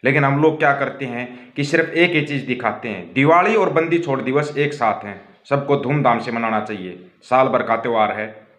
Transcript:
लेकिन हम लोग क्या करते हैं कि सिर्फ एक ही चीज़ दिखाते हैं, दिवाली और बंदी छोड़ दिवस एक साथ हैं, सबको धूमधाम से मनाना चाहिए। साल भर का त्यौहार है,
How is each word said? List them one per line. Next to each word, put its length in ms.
लेकिन 200
हम 180
लोग 160
क्या 160
करते 320
हैं 460
कि 120
सिर्फ 260
एक 220
ही 100
चीज़ 240
दिखाते 420
हैं, 260
दिवाली 420
और 140
बंदी 280
छोड़ 220
दिवस 380
एक 160
साथ 300
हैं, 160
सबको 340
धूमधाम 420
से 120
मनाना 300
चाहिए। 480
साल 260
भर 140
का 160
त्यौहार 340
है, 220